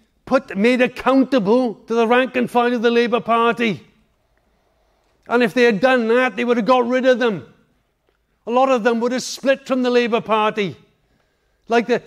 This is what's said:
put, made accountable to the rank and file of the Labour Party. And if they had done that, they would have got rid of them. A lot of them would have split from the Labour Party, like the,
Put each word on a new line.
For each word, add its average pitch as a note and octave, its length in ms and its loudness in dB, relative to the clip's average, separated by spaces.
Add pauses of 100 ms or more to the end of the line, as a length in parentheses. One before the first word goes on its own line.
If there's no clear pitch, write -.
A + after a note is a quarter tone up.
(260)
put, C4 320 -2
made A#3+ 240 2
accountable B3 920 0
to - 180 -10
the A#3 140 2
rank B3+ 280 0
and B3 140 -2
file A#3+ 240 0
of A#3 80 -4
the A#3 80 0
Labour A#3 300 0
Party. A3+ 640 -2 (1400)
And A#3+ 160 0
if A3+ 100 -2
they B3 100 2
had A3+ 180 2
done B3+ 260 2
that, A#3+ 280 0
they A#3+ 100 -6
would A#3+ 120 0
have A3 80 -2
got B3 220 2
rid B3+ 180 -2
of B3+ 140 4
them. G#3 340 -4 (960)
A A3 40 -6
lot B3+ 180 2
of B3 140 0
them A#3 180 0
would A#3+ 100 -2
have B3+ 120 -4
split - 440 -4
from B3+ 160 -2
the B3 60 0
Labour A#3+ 320 0
Party, G#3+ 560 -2 (920)
like A#3 200 0
the, A#3 200 -2